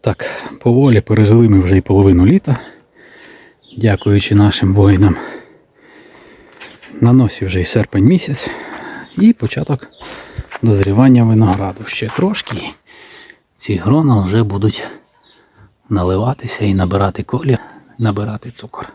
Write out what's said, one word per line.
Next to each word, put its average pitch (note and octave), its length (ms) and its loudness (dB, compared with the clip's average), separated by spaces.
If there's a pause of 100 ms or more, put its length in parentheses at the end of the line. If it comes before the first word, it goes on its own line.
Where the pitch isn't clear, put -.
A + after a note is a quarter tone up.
Так, - 220 -4 (340)
поволі B2 420 4
пережили A2 480 4
ми G2 100 4
вже F#2 180 2
і F#2 40 2
половину G2 440 4
літа. C3 320 2 (1200)
Дякуючи G#2 580 0
нашим G2+ 380 2
воїнам. G2 420 4 (1900)
На A#2 120 4
носі A#2+ 320 2
вже F2+ 160 -2
і E2+ 40 -2
серпень F#2+ 400 0
місяць, D3+ 440 0 (680)
і A3 160 4
початок - 540 -6 (760)
дозрівання A2+ 640 4
винограду. G2 600 0
Ще - 220 -10
трошки, - 480 -6
і - 180 -12 (840)
ці - 200 -6
грона A#2 460 0
вже G2+ 220 0
будуть G2 400 -4 (1040)
наливатися G2+ 760 -4
і G2 80 0
набирати F#2+ 500 -2
колір, B2+ 360 -4 (380)
набирати G#2+ 540 -6
цукор. - 440 -18